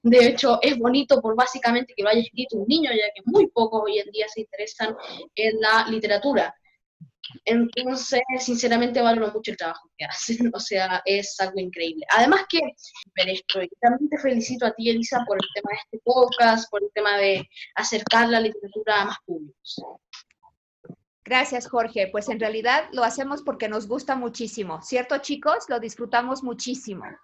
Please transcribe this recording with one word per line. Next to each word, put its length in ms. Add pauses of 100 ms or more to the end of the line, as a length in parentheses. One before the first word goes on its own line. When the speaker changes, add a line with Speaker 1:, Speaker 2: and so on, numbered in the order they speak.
Speaker 1:
De 240
hecho, 340
es 160
bonito 460
por 140
básicamente 600
que 60
lo 60
haya 120
escrito 360
un 100
niño, 240
ya 140 (100)
que 120
muy 200
pocos 380
hoy 160
en 100
día 180
se 120
interesan 560 (400)
en 240
la 280
literatura. 640 (920)
Entonces, 800 (180)
sinceramente, 600
valoro 320
mucho 200
el 40
trabajo 400
que 80
hacen, 460
<laughs> 40
o 40
sea, 460
es 340
algo 220
increíble. 500
Además 380
que, 100 (560)
ver 140
esto, 340
y 60 (120)
también 300
te 80
felicito 480
a 60
ti, 180
Elisa, 340
por 120
el 180
tema 160
de 140
este 200
podcast, 680
por 120
el 100
tema 260
de 300 (280)
acercar 520
la 120
literatura 640
a 20
más 200
públicos. 560 (1500)
Speaker 2:
Gracias, 400
Jorge. 460
Pues 160
en 100
realidad 540
lo 100
hacemos 400
porque 260
nos 200
gusta 260
muchísimo, 680
¿cierto, 380
chicos? 500
Lo 120
disfrutamos 640
muchísimo. 600 (200)